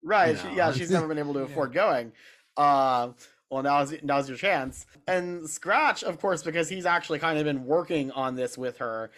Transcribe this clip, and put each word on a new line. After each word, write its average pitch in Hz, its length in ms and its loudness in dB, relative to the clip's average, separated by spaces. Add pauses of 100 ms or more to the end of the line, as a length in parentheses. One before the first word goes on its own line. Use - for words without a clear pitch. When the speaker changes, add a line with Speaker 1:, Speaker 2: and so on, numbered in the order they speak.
Speaker 1:
Right, 170 320 4
Speaker 2:
You - 140 -8
Speaker 1:
she, - 60 -4
yeah, 175 120 4
Speaker 2:
know? 147 40 2
<laughs> - 0 -
Speaker 1:
she's 165 180 -2
never 165 180 2
been 156 100 -2
able 147 160 -4
to 139 60 -2
Speaker 3:
Yeah. 135 60 -4
Speaker 1:
afford 139 260 -4
going. 143 400 0 (440)
Uh, 135 520 4 (420)
well, 135 140 -4
now's, 143 280 2 (120)
now's 139 240 0
your 127 100 -10
chance. 147 480 -2 (220)
And 175 420 -2
Scratch, 254 540 0
of - 160 -4
course, 185 240 0
because 165 240 -2
he's 185 180 -4
actually 170 320 0
kind 160 180 0
of 151 80 0
been 139 200 -2
working 151 480 0
on 131 240 -2
this 127 200 -4
with 127 220 -6
her, 113 400 -6